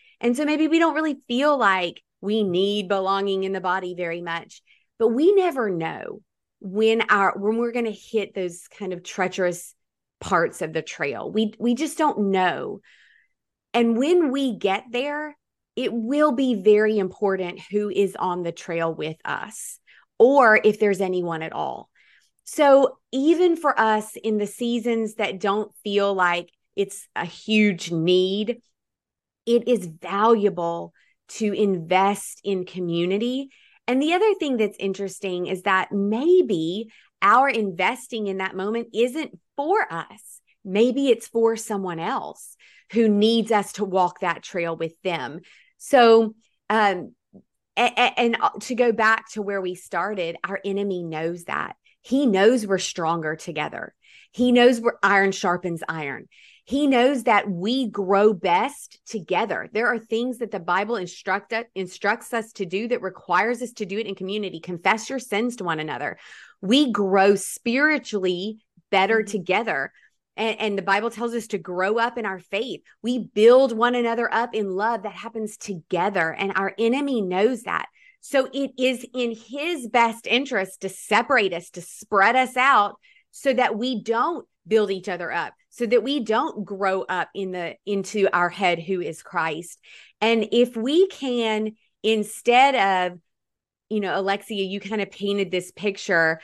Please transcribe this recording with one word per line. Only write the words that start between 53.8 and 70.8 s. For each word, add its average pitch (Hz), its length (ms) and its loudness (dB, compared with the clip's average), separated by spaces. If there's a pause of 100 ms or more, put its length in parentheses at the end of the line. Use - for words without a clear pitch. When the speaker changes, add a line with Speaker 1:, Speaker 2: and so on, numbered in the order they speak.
Speaker 1:
He 247 200 2
knows 240 300 6
we're, 233 220 -2
iron 196 280 4
sharpens 180 560 -4
iron. 151 400 -8 (380)
He 285 220 0
knows 254 360 2
that 208 260 2
we 220 380 -2
grow 202 460 2
best 190 760 -2
together. 180 640 -4
There 214 140 0
are 226 120 -2
things 233 400 -4
that 226 120 -8
the 202 80 -8
Bible 185 360 -2
instruct-, 196 580 -6 (220)
instructs 202 580 -4
us 220 200 -6
to 196 120 -6
do 196 220 -6
that 226 140 -4
requires 190 600 -2
us 240 120 -8
to 214 120 -8
do 196 140 -6
it 220 80 -6
in 196 80 -10
community. 190 440 -8
Confess 185 500 -4
your 262 100 -6
sins 240 380 -4
to 196 60 -10
one 160 160 -4
another. 143 380 -6 (440)
We 254 300 2
grow 196 440 4
spiritually 220 1200 -2 (300)
better 202 300 2
Speaker 2:
Mm-hmm. 220 120 -6
Speaker 1:
together. 180 600 -2 (460)
And, 220 220 -4
and 208 180 -2
the 190 60 -4